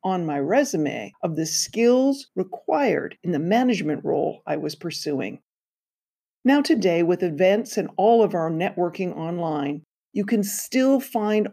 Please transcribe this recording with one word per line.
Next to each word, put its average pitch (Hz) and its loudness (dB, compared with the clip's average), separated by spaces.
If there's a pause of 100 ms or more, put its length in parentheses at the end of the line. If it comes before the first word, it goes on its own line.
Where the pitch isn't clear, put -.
on 185 -2
my 143 -2
resume 147 0 (100)
of 160 -4
the 160 -2
skills 254 0
required 190 -2
in 175 -2
the 147 -2
management 190 0
role - -2
I 147 -4
was 151 -6
pursuing. 143 -6 (1040)
Now 277 6
today, 185 2
with 175 2
events 185 2
and 175 -2
all 226 6
of 196 2
our 165 -2
networking 175 -4
online, 160 -4 (300)
you 202 -2
can 208 0
still 262 0
find 214 0